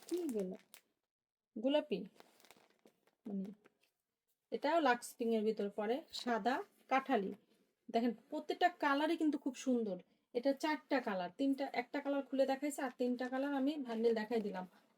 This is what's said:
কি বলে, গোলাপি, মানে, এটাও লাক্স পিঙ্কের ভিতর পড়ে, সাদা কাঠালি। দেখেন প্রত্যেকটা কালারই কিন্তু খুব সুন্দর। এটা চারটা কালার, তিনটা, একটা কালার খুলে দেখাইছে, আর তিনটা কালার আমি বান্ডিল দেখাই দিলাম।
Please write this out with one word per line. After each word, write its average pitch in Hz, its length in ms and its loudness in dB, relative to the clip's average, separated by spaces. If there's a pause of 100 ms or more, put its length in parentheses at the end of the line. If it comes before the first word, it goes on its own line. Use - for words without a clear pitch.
কি 339 100 -2 (160)
বলে, 190 240 -2 (960)
গোলাপি, 262 440 2 (1300)
মানে, 196 240 -6 (1040)
এটাও 294 300 2
লাক্স 247 260 2 (100)
পিঙ্কের 226 260 0
ভিতর 214 260 0
পড়ে, 214 260 -2 (160)
সাদা 240 440 0 (340)
কাঠালি। 254 420 2 (580)
দেখেন 233 220 2 (180)
প্রত্যেকটা 330 400 2
কালারই 311 480 2
কিন্তু 302 200 2
খুব 254 180 -4
সুন্দর। 226 420 0 (360)
এটা 247 200 2
চারটা 294 460 0
কালার, 185 380 -2
তিনটা, 277 360 0
একটা 269 280 -2
কালার 277 220 0
খুলে 269 220 2
দেখাইছে, 285 360 -2
আর 262 160 -2
তিনটা 247 320 0
কালার 277 240 -2
আমি 277 240 0
বান্ডিল 233 380 2
দেখাই 220 260 -2
দিলাম। 185 240 -4 (320)